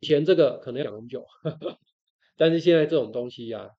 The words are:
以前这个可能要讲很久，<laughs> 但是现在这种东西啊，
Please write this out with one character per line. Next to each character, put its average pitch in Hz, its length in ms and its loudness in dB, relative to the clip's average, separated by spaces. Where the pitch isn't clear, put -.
以 - 60 -14
前 147 180 2
这 185 100 4
个 151 280 2
可 135 80 -14
能 131 140 -6
要 117 60 -8
讲 107 100 -16
很 117 80 -18
久， 123 180 -12
<laughs> 156 380 -10
但 165 160 4
是 165 80 0
现 165 160 6
在 156 80 4
这 151 100 -2
种 120 160 0
东 120 200 -6
西 117 220 -14
啊， 101 260 -10